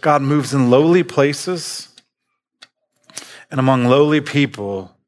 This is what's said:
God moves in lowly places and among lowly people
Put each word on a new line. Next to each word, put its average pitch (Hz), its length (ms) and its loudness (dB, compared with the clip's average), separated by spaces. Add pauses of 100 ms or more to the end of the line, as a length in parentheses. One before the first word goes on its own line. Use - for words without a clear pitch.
God 147 200 2
moves 139 320 -2
in 127 160 2
lowly 160 320 4
places - 840 -4 (1600)
and 147 80 -6
among 131 280 2
lowly 147 340 4
people 101 760 -6 (120)